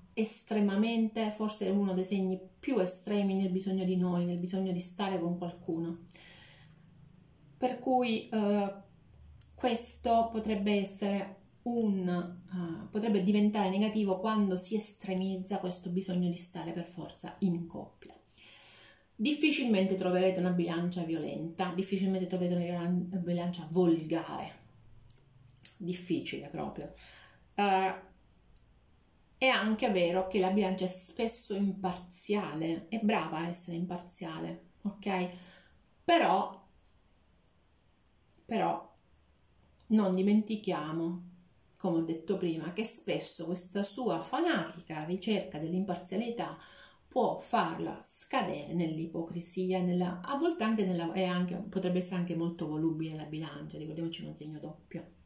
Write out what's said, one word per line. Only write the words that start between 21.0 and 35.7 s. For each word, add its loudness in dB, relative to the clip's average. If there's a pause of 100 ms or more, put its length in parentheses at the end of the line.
violenta, -4
difficilmente 0
troverete 0
una 2
violan-, 0
bilancia -2
volgare, 2 (1200)
difficile -4
proprio. -8 (640)
Eh, 2 (1300)
è 2
anche 2
vero 2
che 0
la 4
bilancia 2
è 0
spesso 0
imparziale, -2
è -2
brava 0
a -4
essere -6
imparziale, -6 (140)
ok? -2 (760)